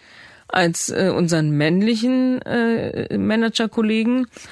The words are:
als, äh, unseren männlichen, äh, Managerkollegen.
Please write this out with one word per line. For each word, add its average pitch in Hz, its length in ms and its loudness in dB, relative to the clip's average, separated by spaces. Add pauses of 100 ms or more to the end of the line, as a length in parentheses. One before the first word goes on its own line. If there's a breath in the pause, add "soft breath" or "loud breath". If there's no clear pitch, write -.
(480 loud breath)
als, 170 400 0
äh, 185 260 0
unseren 160 380 2
männlichen, 226 920 2
äh, - 760 -2
Managerkollegen. 220 1080 0 (240 loud breath)